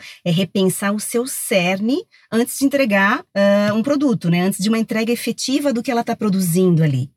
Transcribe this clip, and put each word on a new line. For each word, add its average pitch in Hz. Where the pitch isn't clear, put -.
é 175
repensar 190
o 214
seu 240
cerne 202
antes 233
de 269
entregar, 247
ah, 202
um 220
produto, 269
né? 175
Antes 190
de 208
uma 226
entrega 226
efetiva 262
do 233
que 269
ela 233
tá 233
produzindo 185
ali, 135